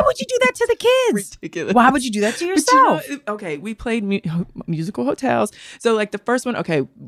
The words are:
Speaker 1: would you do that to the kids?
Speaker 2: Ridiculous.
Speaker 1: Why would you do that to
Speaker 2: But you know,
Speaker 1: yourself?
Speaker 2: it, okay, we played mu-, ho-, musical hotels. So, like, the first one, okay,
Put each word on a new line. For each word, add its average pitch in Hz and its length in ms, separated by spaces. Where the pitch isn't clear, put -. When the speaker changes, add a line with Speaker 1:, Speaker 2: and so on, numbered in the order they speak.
Speaker 1:
would 571 140
you 523 100
do 494 120
that 508 140
to 466 140
the 453 60
kids? 480 640
Speaker 2:
Ridiculous. 165 320
Speaker 1:
Why 240 160
would 262 160
you 247 60
do 208 100
that 208 140
to - 40
Speaker 2:
But - 20
you 349 60
know, 370 60
Speaker 1:
yourself? 466 560
Speaker 2:
it, 277 180
okay, 208 300
we 208 160
played 226 300
mu-, 196 160
ho-, 165 160
musical 165 360
hotels. 240 480
So, 226 160
like, 214 160
the 208 80
first 247 260
one, 247 120
okay, 160 260